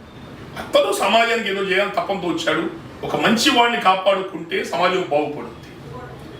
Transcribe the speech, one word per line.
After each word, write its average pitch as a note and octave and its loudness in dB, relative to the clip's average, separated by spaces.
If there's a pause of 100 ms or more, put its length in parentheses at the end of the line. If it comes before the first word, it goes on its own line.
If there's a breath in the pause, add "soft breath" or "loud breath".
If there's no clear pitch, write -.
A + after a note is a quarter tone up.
(580)
అతను - 2
సమాజానికి A3+ 2
ఏదో G3 -2
చేయాలని F#3+ 0
తపంతో F3+ -2
వచ్చాడు. D#3 0 (340)
ఒక - -2
మంచి G#3+ 4
వాడిని A#3+ 4
కాపాడుకుంటే F#3+ 2
సమాజం F3+ 2
బాగుపడుతుంది. - -2 (680)